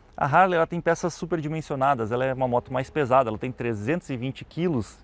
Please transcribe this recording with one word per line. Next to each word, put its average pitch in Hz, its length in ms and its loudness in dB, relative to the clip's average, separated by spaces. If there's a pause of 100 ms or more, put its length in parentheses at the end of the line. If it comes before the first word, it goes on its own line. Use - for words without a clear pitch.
(180)
A - 80 0
Harley, 175 320 6
ela 165 80 4
tem 170 160 -6
peças 165 320 0
superdimensionadas, 147 1000 -2
ela 123 140 0
é 131 80 0
uma 127 140 -2
moto 120 260 0
mais 127 160 -4
pesada, 131 400 2
ela 107 80 -4
tem 127 140 -6
trezentos 117 580 -4
e 131 80 -6
vinte 127 260 -8
quilos 156 600 -4